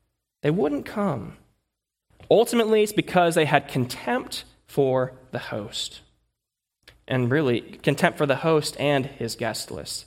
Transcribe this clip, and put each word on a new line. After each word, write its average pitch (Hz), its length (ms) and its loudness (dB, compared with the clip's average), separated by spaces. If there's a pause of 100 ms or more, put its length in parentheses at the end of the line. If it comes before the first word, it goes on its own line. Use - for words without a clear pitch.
(420)
They 147 80 2
wouldn't 262 340 0
come. 175 520 -4 (920)
Ultimately, 220 540 4
it's 208 100 0
because 170 440 2
they 160 80 4
had 143 240 2
contempt - 760 -4 (220)
for 131 460 0 (180)
the 123 80 -6
host. - 600 -10 (1080)
And 123 240 0
really, 131 300 2
contempt - 580 0
for 151 80 2
the 135 100 2
host 156 440 0
and 139 260 2
his 117 300 -10
guest 113 340 -6
list - 360 -12